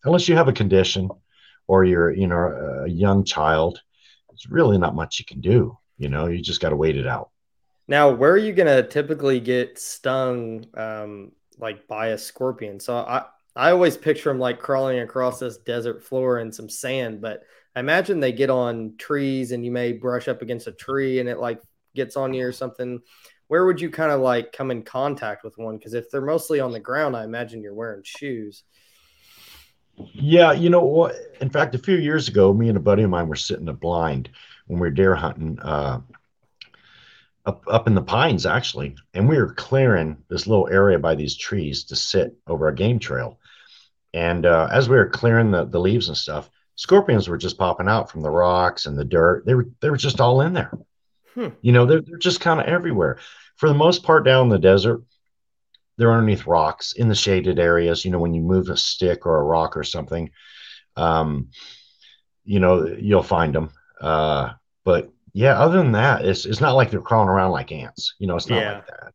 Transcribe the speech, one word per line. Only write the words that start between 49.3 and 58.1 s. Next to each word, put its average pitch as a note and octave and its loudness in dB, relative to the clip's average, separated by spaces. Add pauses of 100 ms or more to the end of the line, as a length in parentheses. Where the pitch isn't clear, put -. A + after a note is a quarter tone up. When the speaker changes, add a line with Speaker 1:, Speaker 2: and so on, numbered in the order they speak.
Speaker 1:
They B2 2
were, B2 0 (120)
they D3 0
were C#3+ -2
just C3+ -2
all B2 4
in E3+ 0
there. - -6 (600)
Speaker 2:
Hmm. A#3 -6 (140)
Speaker 1:
You A#2+ 4
know, B2 8
they're, D#3 4
they're E3+ -16
just F3+ -2
kinda D#3+ 0
everywhere. D3 0 (380)
For D#3 2
the C#3+ 4
most E3 2
part, D#3 4
down C3 6
in A#2+ 4
the G2+ 4
desert, G2 4 (920)
they're A#2 4
underneath A2 2
rocks D#2 0
in A2+ 0
the G#2+ 4
shaded F#2 0
areas. E2+ 2
You F#2+ -4